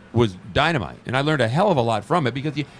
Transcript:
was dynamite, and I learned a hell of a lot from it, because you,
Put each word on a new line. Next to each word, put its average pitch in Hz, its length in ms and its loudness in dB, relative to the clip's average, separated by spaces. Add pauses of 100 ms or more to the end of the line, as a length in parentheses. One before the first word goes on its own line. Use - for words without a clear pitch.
(120)
was 113 240 2 (180)
dynamite, 131 520 0
and 117 100 -4
I 135 60 2
learned 147 200 0
a 113 60 4
hell 170 220 2
of 165 80 2
a 123 40 2
lot 113 220 0
from 160 220 0
it, 120 80 0
because 135 240 -6
you, 143 80 -4 (140)